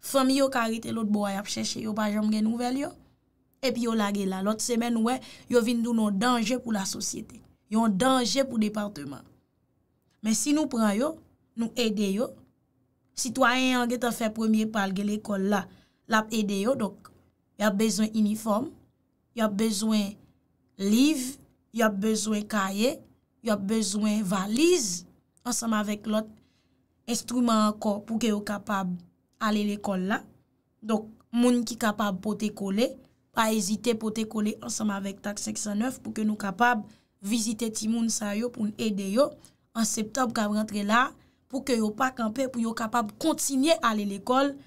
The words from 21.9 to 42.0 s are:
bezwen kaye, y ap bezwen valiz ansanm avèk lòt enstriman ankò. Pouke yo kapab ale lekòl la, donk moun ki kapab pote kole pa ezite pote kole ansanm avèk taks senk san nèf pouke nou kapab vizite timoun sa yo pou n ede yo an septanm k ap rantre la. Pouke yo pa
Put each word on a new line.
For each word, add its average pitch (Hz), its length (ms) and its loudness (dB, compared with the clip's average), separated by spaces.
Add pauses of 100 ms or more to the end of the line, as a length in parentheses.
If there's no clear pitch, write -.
bezwen 208 500 0
kaye, 208 480 0 (460)
y 226 80 0
ap 202 160 0
bezwen 214 580 0
valiz 214 800 2 (420)
ansanm 233 300 -2
avèk 208 320 -2
lòt 220 220 -2 (800)
enstriman 233 640 2
ankò. 208 380 -2
Pouke 226 240 0
yo 208 140 0
kapab 196 480 -4 (480)
ale 214 260 2
lekòl 202 420 -2
la, 240 120 0 (640)
donk 214 260 -2 (240)
moun 240 340 4
ki 233 120 -8
kapab 208 440 0
pote 214 320 -2
kole 202 380 0 (420)
pa 220 160 2
ezite 220 460 0
pote 220 320 -4
kole 214 320 -2
ansanm 220 320 -2
avèk 196 320 -8
taks 208 220 -6
senk 214 120 -8
san 208 220 -2
nèf 262 220 -4
pouke 220 200 -4
nou 214 160 0
kapab 214 460 2 (380)
vizite 220 500 -2
timoun 226 380 -2
sa 208 260 -4
yo 240 160 -4
pou 214 140 -2
n 214 100 -4
ede 202 380 -2
yo 285 160 4 (440)
an 226 120 0
septanm 233 440 -2
k 233 120 0
ap 208 120 -2
rantre 214 320 -2
la. 233 220 4 (440)
Pouke 262 240 0
yo 214 160 2
pa 262 160 0